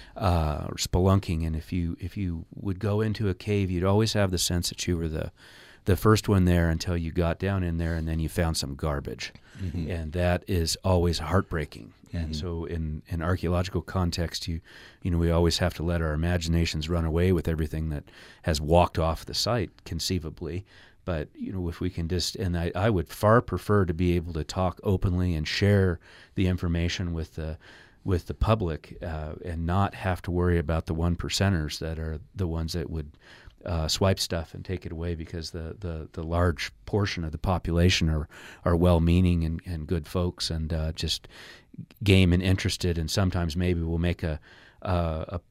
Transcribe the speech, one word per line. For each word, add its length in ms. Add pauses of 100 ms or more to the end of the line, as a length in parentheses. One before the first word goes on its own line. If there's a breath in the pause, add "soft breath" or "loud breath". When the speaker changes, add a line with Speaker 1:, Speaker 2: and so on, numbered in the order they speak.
(160 loud breath)
Speaker 1:
uh, 520
or 60
spelunking. 720
And 80
if 180
you, 280
if 160
you 280 (120)
would 240
go 220
into 260
a 60
cave, 360
you'd 140
always 300
have 180
the 60
sense 320
that 180
you 100
were 100
the, 220 (540 loud breath)
the 120
first 320
one 160
there 240
until 280
you 140
got 280
down 260
in 140
there 160
and 120
then 140
you 80
found 280
some 180
garbage. 580 (280 loud breath)
Speaker 2:
Mm-hmm. 300
Speaker 1:
And 220
that 340
is 380
always 340
heartbreaking. 720 (200)
And 180
Speaker 2:
Mm-hmm. 20
Speaker 1:
so 340
in, 420
in 140
archaeological 580
context, 640
you, 140 (420 loud breath)
you 80
know, 80
we 120
always 280
have 160
to 80
let 200
our 100
imaginations 760
run 180
away 260
with 160
everything 400
that 160 (380 loud breath)
has 180
walked 380
off 260
the 100
site, 360 (140)
conceivably. 800 (380 soft breath)
But, 300
you 180
know, 160
if 120
we 100
can 180
just, 280
and 200
I, 180
I 160
would 180
far 320
prefer 460
to 80
be 200
able 200
to 100
talk 400
openly 500
and 140
share 500 (360 loud breath)
the 120
information 680
with 200
the, 240 (460 loud breath)
with 220
the 80
public, 680
uh, 300 (120)
and 220
not 280
have 280
to 80
worry 280
about 280
the 80
one 220
percenters 640
that 200
are 220 (160)
the 100
ones 280
that 160
would, 200 (540 loud breath)
uh, 240
swipe 300
stuff 360
and 100
take 200
it 80
away, 220
because 380
the, 280
the, 320
the 100
large 500 (120)
portion 400
of 80
the 60
population 720
are, 180 (360 loud breath)
are 120
well-meaning 680
and, 200
and 220
good 200
folks 440
and, 220
uh, 200
just 340 (800 loud breath)
game 280
and 100
interested, 560
and 120
sometimes 460
maybe 240
we'll 180
make 240
a, 160 (440 loud breath)
a, 580 (100)